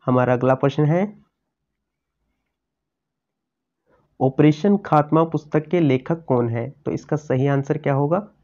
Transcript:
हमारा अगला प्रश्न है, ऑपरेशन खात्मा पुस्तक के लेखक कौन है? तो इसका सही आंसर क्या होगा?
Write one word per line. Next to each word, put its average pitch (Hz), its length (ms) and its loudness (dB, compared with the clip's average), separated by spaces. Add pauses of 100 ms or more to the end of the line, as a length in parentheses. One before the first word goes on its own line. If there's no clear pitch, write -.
हमारा 127 260 2
अगला 127 240 2
प्रश्न 139 300 0
है, 170 160 0 (3250)
ऑपरेशन 151 640 2
खात्मा 156 420 2
पुस्तक 156 420 -4
के 180 120 0
लेखक 151 440 0
कौन 120 240 0
है? 117 220 -6
तो - 200 -10
इसका - 280 -6
सही 131 300 -2
आंसर 139 300 -2
क्या 143 160 -2
होगा? 156 320 -2 (180)